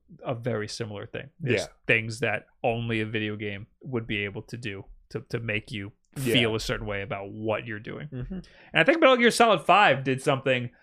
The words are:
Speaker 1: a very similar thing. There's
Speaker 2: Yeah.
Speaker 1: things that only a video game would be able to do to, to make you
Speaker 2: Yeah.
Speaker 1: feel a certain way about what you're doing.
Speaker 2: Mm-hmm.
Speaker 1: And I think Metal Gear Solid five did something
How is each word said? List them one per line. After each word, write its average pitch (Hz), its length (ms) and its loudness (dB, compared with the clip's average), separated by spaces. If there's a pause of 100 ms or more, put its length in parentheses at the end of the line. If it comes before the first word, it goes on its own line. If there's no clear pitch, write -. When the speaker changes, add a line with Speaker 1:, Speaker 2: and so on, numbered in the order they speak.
(240)
Speaker 1:
a 143 120 -4
very 117 320 -4
similar 104 380 -10
thing. - 240 -12 (100)
There's 113 220 0
Speaker 2:
Yeah. 80 60 -6 (200)
Speaker 1:
things 113 320 0
that 107 280 -4 (160)
only 117 380 0
a 107 40 0
video 107 300 -4
game 104 320 -8 (140)
would 123 240 -6
be 104 200 -2
able 101 180 -8
to - 140 -12
do 101 280 -10 (240)
to, 113 200 -8
to 117 100 -4
make 110 320 -4
you 101 220 -8 (240)
Speaker 2:
Yeah. 131 160 0
Speaker 1:
feel 113 220 4
a 110 40 0
certain 110 260 -4
way 101 160 -6
about 101 300 -8
what 107 340 -2
you're 110 140 -10
doing. 151 320 -12
Speaker 2:
Mm-hmm. 127 220 -10
Speaker 1:
And 185 100 -12 (300)
I 156 100 6
think 320 160 4
Metal 277 180 8
Gear 233 140 6
Solid 214 300 6
five 175 420 6
did 131 180 0
something 127 500 0 (120)